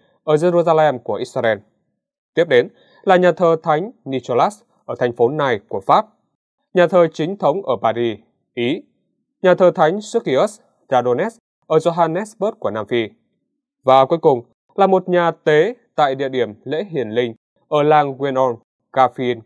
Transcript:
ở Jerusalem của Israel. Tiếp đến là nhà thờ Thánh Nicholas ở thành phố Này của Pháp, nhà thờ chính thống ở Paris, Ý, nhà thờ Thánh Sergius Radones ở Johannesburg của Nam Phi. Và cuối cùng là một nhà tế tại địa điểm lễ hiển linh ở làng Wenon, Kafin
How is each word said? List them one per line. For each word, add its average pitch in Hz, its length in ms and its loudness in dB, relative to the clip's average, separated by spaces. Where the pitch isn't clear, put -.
ở 151 120 0
Jerusalem 160 640 2
của 113 140 -8
Israel. 113 440 -4
Tiếp 165 160 0
đến 127 200 4
là 190 120 4
nhà 180 160 4
thờ 165 320 0
Thánh 170 280 -2
Nicholas 135 560 -2
ở 120 140 -8
thành 123 160 -2
phố 120 140 2
Này 139 300 -2
của 101 160 -8
Pháp, 190 220 2
nhà 175 140 4
thờ 175 260 4
chính 180 240 -6
thống 175 280 -2
ở 127 160 -2
Paris, 113 380 -2
Ý, 123 300 -4
nhà 180 140 4
thờ 175 200 4
Thánh 180 260 0
Sergius 208 580 -4
Radones 127 480 -2
ở 160 100 0
Johannesburg 175 840 -2
của 104 120 -6
Nam 107 140 -6
Phi. 113 240 -2
Và 131 220 4
cuối 165 140 -2
cùng 139 220 2
là 196 120 2
một 185 220 0
nhà 175 220 0
tế 160 420 0
tại 139 200 0
địa 135 140 -6
điểm 120 240 -4
lễ 151 200 -6
hiển 156 260 -6
linh 117 260 -4
ở 151 160 0
làng 147 340 2
Wenon, 131 380 -2
Kafin 123 540 -2